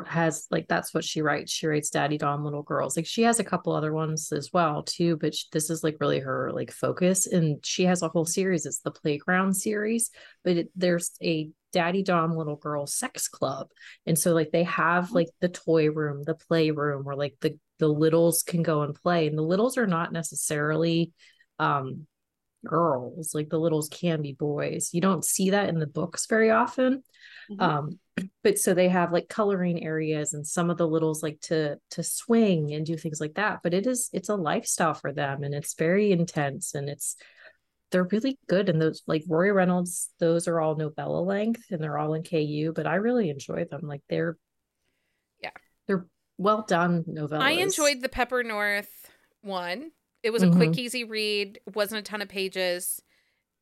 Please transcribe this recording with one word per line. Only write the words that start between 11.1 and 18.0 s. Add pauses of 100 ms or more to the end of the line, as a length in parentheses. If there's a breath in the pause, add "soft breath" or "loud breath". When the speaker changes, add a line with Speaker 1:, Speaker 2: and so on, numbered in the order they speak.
Speaker 1:
a (240)
Daddy
Dom
Little
Girl
sex
club. (360 loud breath)
And
so,
like,
they
have,
Speaker 2:
Mm.
Speaker 1:
like, (140)
the
toy
room,
the
playroom,
where,
like,
the, (220)
the
littles